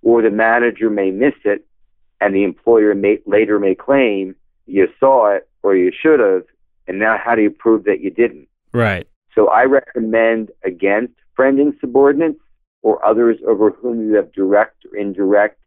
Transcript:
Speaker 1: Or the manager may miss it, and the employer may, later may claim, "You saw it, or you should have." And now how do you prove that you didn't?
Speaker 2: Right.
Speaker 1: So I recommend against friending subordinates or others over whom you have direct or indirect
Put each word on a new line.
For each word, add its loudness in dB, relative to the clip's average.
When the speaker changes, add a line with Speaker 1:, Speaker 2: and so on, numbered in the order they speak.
Speaker 1:
Or 2
the 2
manager 0
may -2
miss -2
it, -4
and -2
the 0
employer 2
may, 0
later 0
may -2
claim, -2
"You 0
saw 2
it, -4
or 0
you 2
should 0
have." 0
And -10
now 0
how -2
do 0
you 0
prove -2
that -2
you -6
didn't? -4
Speaker 2:
Right. -2
Speaker 1:
So 2
I 2
recommend -2
against -4
friending 0
subordinates 0
or -2
others 2
over 2
whom -8
you 0
have -2
direct -2
or -16
indirect -2